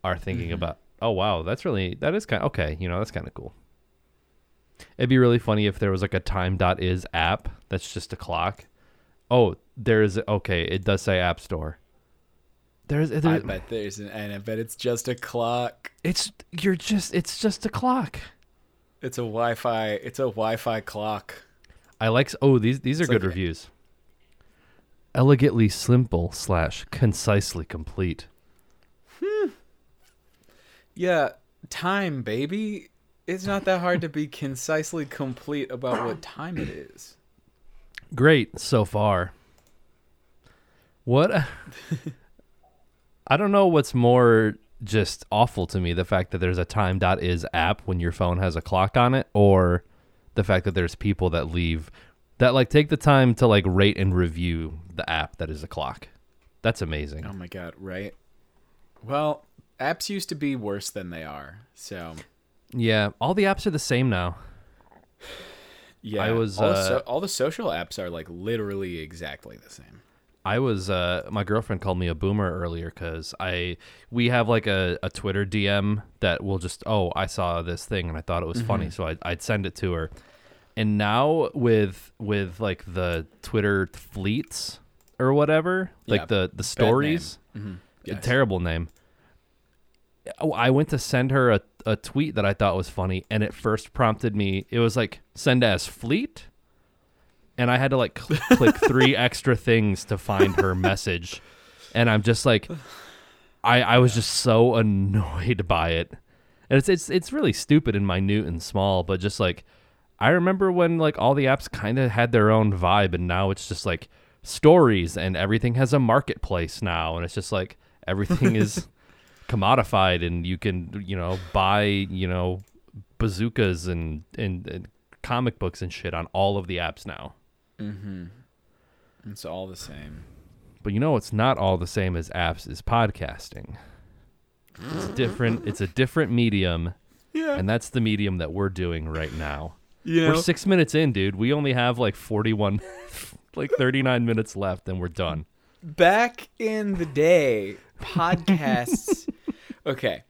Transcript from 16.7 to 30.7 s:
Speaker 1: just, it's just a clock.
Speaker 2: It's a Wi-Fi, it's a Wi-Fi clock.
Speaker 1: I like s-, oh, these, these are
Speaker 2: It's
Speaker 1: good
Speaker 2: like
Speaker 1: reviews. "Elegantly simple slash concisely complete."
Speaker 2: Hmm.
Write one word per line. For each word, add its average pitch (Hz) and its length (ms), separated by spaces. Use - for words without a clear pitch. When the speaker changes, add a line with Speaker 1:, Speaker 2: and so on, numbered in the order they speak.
Speaker 1:
just, - 400
it's - 240
just 214 260
a 214 40
clock. 254 500
Speaker 2:
It's 127 160
a 123 60
Wi-Fi, 113 680
it's 117 260
a 135 40
Wi-Fi 113 580
clock. 104 600
Speaker 1:
I 113 100
like 131 180
s-, - 140
oh, 135 180
these, 123 220
these 139 200
are 165 40
Speaker 2:
It's 123 60
Speaker 1:
good 107 120
Speaker 2:
like 95 60
Speaker 1:
reviews. 87 400
"Elegantly 127 540
simple 92 640
slash - 580
concisely 101 720
complete." 82 640
Speaker 2:
Hmm. 415 280